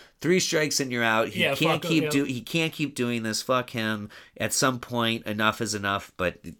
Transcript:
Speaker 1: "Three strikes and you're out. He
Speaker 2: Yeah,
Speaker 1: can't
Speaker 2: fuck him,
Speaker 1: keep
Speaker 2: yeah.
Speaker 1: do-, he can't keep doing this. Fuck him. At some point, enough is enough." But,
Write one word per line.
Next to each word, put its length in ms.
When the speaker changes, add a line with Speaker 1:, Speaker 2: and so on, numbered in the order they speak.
Speaker 1:
"Three 200
strikes 400
and 120
you're 120
out. 260
He 120
Speaker 2:
Yeah, 120
Speaker 1:
can't 300
Speaker 2:
fuck 20
him, 60
Speaker 1:
keep 140
Speaker 2:
yeah. 40
Speaker 1:
do-, 140
he 180
can't 320
keep 220
doing 260
this. 220
Fuck 260
him. 400
At 160
some 280
point, 480
enough 340
is 140
enough." 420
But, 220